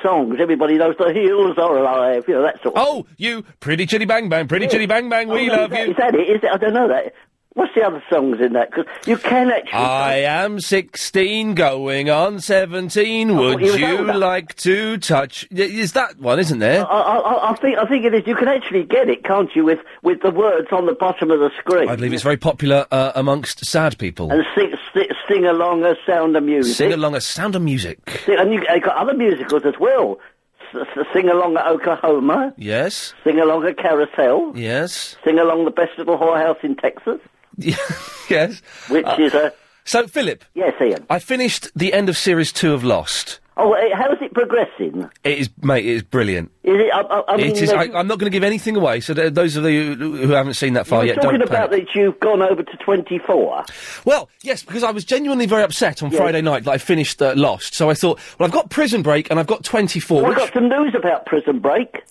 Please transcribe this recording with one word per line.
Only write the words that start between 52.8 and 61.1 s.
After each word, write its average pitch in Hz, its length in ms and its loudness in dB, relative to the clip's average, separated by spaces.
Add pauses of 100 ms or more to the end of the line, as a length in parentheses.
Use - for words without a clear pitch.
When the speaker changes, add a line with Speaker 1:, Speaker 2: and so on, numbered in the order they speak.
Speaker 2:
Well, 269 240 0 (140)
yes, 262 200 -6
because 214 200 -8
I 233 80 0
was 214 120 -6
genuinely 269 420 0
very 214 180 2
upset 170 380 -2
on 151 80 -4
Speaker 1:
Yes. 151 120 2
Speaker 2:
Friday 160 180 2
night 147 240 0
that 139 80 0
I 135 60 2
finished, 160 440 0
uh, 135 140 4
Lost, 131 400 0
so 156 140 2
I 151 60 2
thought, 170 220 0 (220)
"Well, 185 80 2
I've 170 60 0
got 320 160 0
Prison 240 320 0
Break 151 280 0
and 160 120 2
I've 156 60 -4
got - 180 -2
twenty-four," 175 560 0
Speaker 1:
Well, - 100 2
Speaker 2:
which - 80 2
Speaker 1:
I've 240 140 -2
got 247 80 2
some 240 80 4
news 277 260 0
about 175 300 0